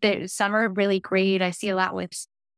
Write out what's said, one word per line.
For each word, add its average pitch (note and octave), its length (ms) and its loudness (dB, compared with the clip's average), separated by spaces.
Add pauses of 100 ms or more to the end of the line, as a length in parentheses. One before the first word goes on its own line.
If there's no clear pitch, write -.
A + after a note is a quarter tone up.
they're, G3 280 0
some G3+ 260 0
are A3 140 2
really G3 320 2
great. F#3+ 420 2
I F3+ 80 0
see G3+ 180 -6
a F#3+ 80 -2
lot F#3 180 0
with F3+ 320 -8 (320)